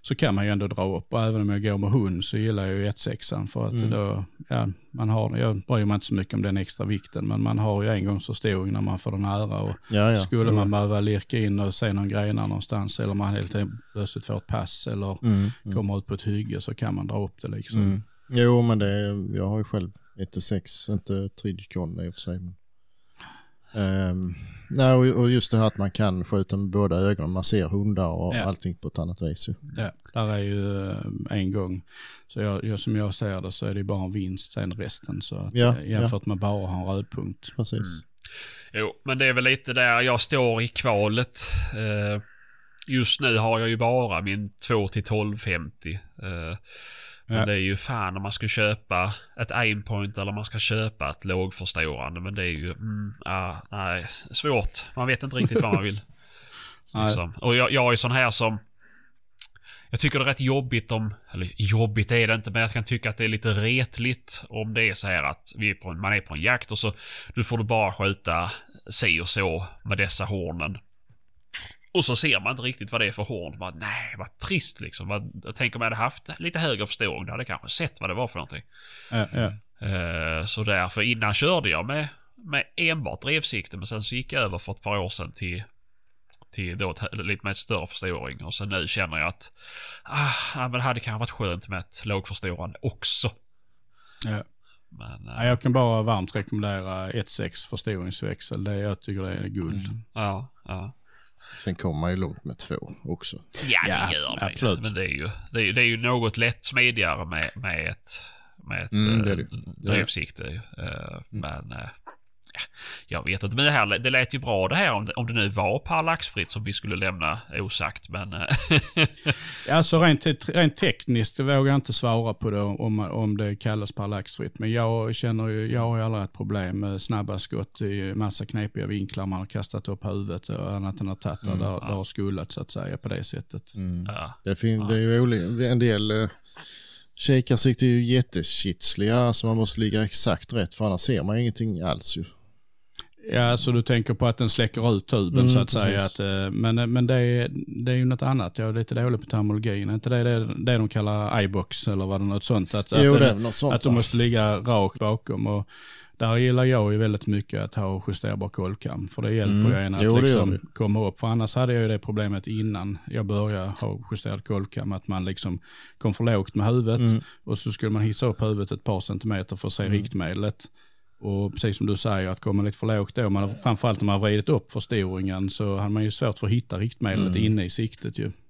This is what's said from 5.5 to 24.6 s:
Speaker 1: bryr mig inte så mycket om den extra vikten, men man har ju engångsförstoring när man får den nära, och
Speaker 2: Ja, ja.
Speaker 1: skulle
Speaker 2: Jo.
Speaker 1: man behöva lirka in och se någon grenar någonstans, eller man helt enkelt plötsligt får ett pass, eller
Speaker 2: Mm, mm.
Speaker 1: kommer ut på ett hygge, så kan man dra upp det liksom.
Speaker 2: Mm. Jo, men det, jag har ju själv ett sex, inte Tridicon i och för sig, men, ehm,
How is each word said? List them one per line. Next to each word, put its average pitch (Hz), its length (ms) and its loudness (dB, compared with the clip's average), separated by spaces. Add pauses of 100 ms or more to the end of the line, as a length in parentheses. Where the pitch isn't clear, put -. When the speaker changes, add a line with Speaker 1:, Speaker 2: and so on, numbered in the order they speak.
Speaker 1:
bryr 110 160 2
mig 104 100 2
inte 101 120 -2
så - 80 -2
mycket 95 200 -2
om 101 80 0
den 98 140 0
extra 98 300 -4
vikten, 104 420 -4
men 107 140 0
man 110 160 2
har 104 240 2
ju 107 60 0
engångsförstoring 101 840 -2
när 104 80 -2
man 98 180 -2
får - 120 -4
den 98 120 -2
nära, 101 380 -2
och 101 160 -2 (140)
Speaker 2:
Ja, 110 220 6
ja. 107 60 4
Speaker 1:
skulle 113 320 2
Speaker 2:
Jo. 107 60 6
Speaker 1:
man 101 140 4
behöva 104 300 2
lirka 104 380 0
in 104 220 2
och 95 140 0
se 107 180 0
någon 98 160 0
grenar 104 400 0
någonstans, 101 520 -4
eller 101 140 0
man 101 200 0
helt 101 200 -4
enkelt 104 260 -2 (120)
plötsligt 104 340 -6
får 107 100 -4
ett - 100 -8
pass, - 400 -4
eller 98 380 -4
Speaker 2:
Mm, 101 260 4 (140)
mm. 101 120 -4
Speaker 1:
kommer 101 220 0
ut - 80 -8
på 101 80 -4
ett - 120 -8
hygge, 104 340 -2
så 107 140 -6
kan 104 200 -2
man 98 120 -4
dra 104 180 -2
upp - 180 -10
det 104 60 -8
liksom. 104 340 -2
Speaker 2:
Mm. 98 200 2 (280)
Jo, 120 320 6
men 113 160 4
det, 101 280 2 (280)
jag 95 120 0
har 107 120 0
ju 107 60 0
själv 92 260 -4 (320)
ett 92 200 -6
sex, - 460 -4
inte 98 400 -2
Tridicon 87 760 -6
i 87 40 -6
och 90 60 -10
för - 60 -10
sig, 92 200 -6
men, 90 140 -10 (1200)
ehm, 95 600 0 (360)